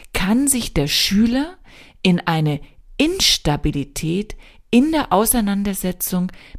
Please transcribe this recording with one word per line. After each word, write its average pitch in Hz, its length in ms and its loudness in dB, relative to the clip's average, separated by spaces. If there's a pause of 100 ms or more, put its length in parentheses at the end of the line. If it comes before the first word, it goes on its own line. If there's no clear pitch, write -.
(140)
kann 226 340 2
sich 247 260 -2
der 151 140 2
Schüler 240 680 0 (440)
in 180 200 2
eine 156 400 0 (360)
Instabilität 165 1400 -2 (360)
in 269 200 4
der 302 220 0
Auseinandersetzung 196 1200 -2 (280)